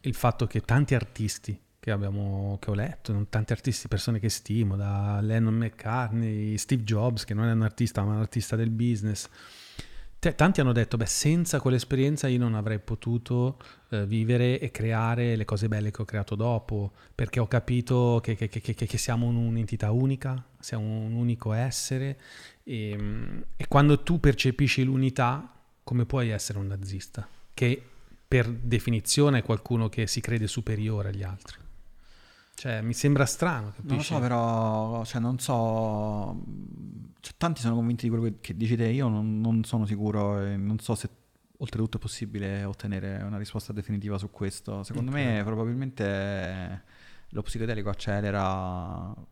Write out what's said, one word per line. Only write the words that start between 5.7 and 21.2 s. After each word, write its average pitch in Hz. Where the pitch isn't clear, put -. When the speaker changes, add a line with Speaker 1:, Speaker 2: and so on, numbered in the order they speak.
Speaker 1:
Steve 123
Jobs, 110
che -
non 110
è 117
un 113
artista, 110
ma 104
è 107
un 107
artista 107
del 113
business, 110
te-, -
tanti 170
hanno 127
detto, 117
"Beh, 113
senza 160
quell'esperienza 135
io 127
non 117
avrei 107
potuto, 120
eh, 104
vivere 120
e -
creare 113
le 107
cose 110
belle 104
che -
ho 104
creato 104
dopo, 110
perché 113
ho 113
capito 120
che, 113
che, 110
che, 113
che, 113
che 113
siamo 120
un-, 120
un'entità 113
unica, 131
siamo 107
un 110
unico 117